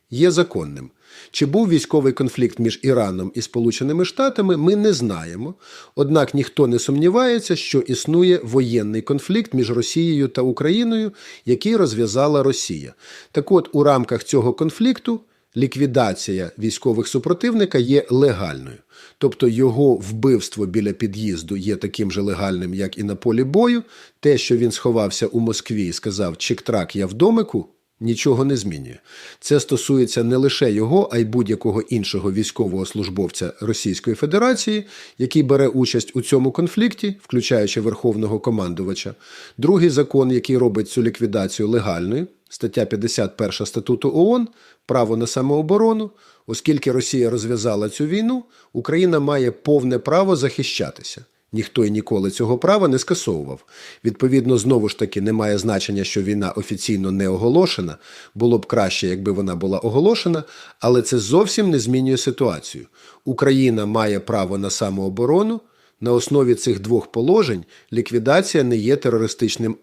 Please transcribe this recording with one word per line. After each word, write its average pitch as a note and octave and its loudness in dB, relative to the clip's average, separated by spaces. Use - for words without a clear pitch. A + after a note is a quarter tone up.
є D3+ 4
законним. D2+ -2
Чи - 0
був G3 2
військовий D3 2
конфлікт B2 -2
між A#2 -2
Іраном G2 0
і A#2 -6
Сполученими C3 0
Штатами, G#3 0
ми E3+ 2
не G#3 2
знаємо. G#2 -4
Однак C#3+ 2
ніхто C#3 2
не A#2+ 2
сумнівається, F#3 0
що - -2
існує E3 2
воєнний A2+ 0
конфлікт F3+ -2
між B2 0
Росією C#3 0
та C3 -2
Україною, G#3 0
який G3+ 0
розв'язала C3+ 2
Росія. E2+ -4
Так D3+ 0
от, F3+ 6
у D3 4
рамках B2+ 2
цього B2 2
конфлікту A3+ 0
ліквідація A#2+ 0
військових A2+ 0
супротивника F#3+ 0
є C3 2
легальною. F2 0
Тобто C3 2
його B2+ 4
вбивство A2 0
біля G2+ -2
під'їзду G2 -6
є G2 -4
таким G2 -4
же G2 -4
легальним, F#2+ -4
як F#2+ -6
і - -6
на G#2 -4
полі A#2 0
бою. A3+ 2
Те, D3 4
що - 0
він A#2 2
сховався A2+ 0
у A#2 0
Москві A2 -2
і E2+ -6
сказав: F#2+ -4
«Чик-трак, G#2 -4
я G2 -2
в F2+ -8
домику», G3+ 2
нічого A#2 0
не C#3 0
змінює. D2+ -8
Це D3 2
стосується B2+ 0
не A#2+ 2
лише C3 2
його, B2 2
а A#2+ 0
й A#2 4
будь-якого A2 -2
іншого G2+ -4
військового F#2+ -2
службовця F#2 -4
Російської G#2+ -4
Федерації, G#3+ 0
який B2+ 2
бере C3+ 4
участь B2 0
у B2+ -2
цьому C3 2
конфлікті, G3+ -2
включаючи A#2 0
верховного G#2+ -2
командувача. F#2+ -4
Другий E3+ 4
закон, C3+ 2
який B2+ 0
робить A2 2
цю - -2
ліквідацію G#2 -2
легальною, G#2+ -2
стаття A2+ -4
п'ятдесят G#2+ -4
перша G#2 -4
Статуту B2 -2
оон, A3+ 2
право A2+ 0
на A#2 -2
самооборону. F#3+ 0
Оскільки C3+ 0
Росія B2 0
розв'язала A2 -2
цю D3 -4
війну, A3+ -2
Україна D#3+ 0
має C#3 0
повне B2+ 2
право F3 2
захищатися. - -6
Ніхто A2 0
і G#2 0
ніколи G#2 -2
цього A#2+ 0
права F#3+ 4
не C3 2
скасовував. D2+ -4
Відповідно, B2+ 2
знову A2 2
ж - -8
таки, G2+ -4
немає G#2+ 0
значення, G2+ -2
що G2+ -4
війна G2+ -2
офіційно G2 -4
не G2 -2
оголошена. G2+ 0
Було A#2 2
б G2 -6
краще, G2+ 0
якби F#2+ -4
вона F#2 -4
була F#2+ -2
оголошена, D#3+ 0
але B2 4
це B2 0
зовсім F#3+ 2
не D3+ 2
змінює C3 0
ситуацію. G2 -4
Україна C3 2
має G#2+ 0
право G2 -2
на G2 -4
самооборону. A#2 0
На A#2+ 0
основі B2 2
цих G#2+ -2
двох G#2+ -2
положень B2+ 2
ліквідація C3 0
не A#2+ 2
є A2+ 2
терористичним A2+ -2